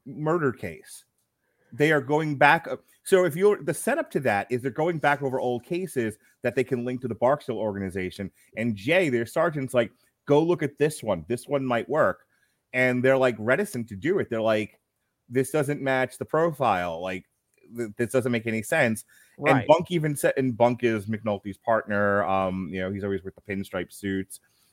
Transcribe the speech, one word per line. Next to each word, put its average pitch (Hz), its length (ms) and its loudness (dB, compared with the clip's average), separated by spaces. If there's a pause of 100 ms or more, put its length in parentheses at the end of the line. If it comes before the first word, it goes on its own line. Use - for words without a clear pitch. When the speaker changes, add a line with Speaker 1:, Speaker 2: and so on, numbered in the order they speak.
Speaker 1:
murder 156 460 0
case. - 540 -12 (680)
They 147 200 4
are 147 80 2
going 147 340 0
back. 147 320 6
Uh, 127 100 -6 (260)
so 185 220 4
if 151 100 -2
you're, 196 280 4
the 151 100 -2
setup 294 380 -2
to 175 100 0
that 104 300 2
is 123 100 -2
they're 131 100 -4
going 160 280 -2
back 143 240 2
over 131 160 -2
old 123 240 -2
cases 143 540 -4 (260)
that 123 120 -2
they 131 100 2
can 120 180 -4
link 127 180 -6
to 131 60 -6
the 113 80 -6
Barksdale 123 420 0
organization. 98 720 -4 (280)
And 113 180 -2
Jay, 156 340 0
their 120 160 0
sergeant's 151 480 -2
like, 117 180 2 (340)
"Go 143 180 4
look 170 200 0
at - 140 -6
this 151 240 0
one. 92 280 -2
This 120 180 -4
one 139 180 -2
might 120 220 0
work." 123 380 0 (480)
And 127 300 2
they're, 135 140 6
like, 127 220 2
reticent 123 500 -2
to 104 60 -10
do 156 240 -2
it. - 100 -4
They're 113 120 -2
like, 107 380 0 (500)
"This 127 200 0
doesn't 143 320 -2
match 131 360 0
the 123 80 -8
profile. 107 760 0
Like, 92 240 -6 (500)
th-, 117 220 -6
this 117 140 -2
doesn't 123 220 0
make 120 140 -2
any 113 160 -4
sense." 123 420 0 (320)
Speaker 2:
Right. 139 180 2
Speaker 1:
And 107 120 -2
Bunk 165 240 4
even 156 240 0
said, - 220 0
and 131 200 0
Bunk 120 260 2
is 110 240 0
McNulty's 104 500 -4
partner. 104 680 0
Um, 95 460 0
you 92 100 -6
know, 92 100 -4
he's 101 140 -8
always 98 180 -4
with 95 120 -12
the - 60 -20
pinstripe 95 520 -8
suits 95 480 -6 (320)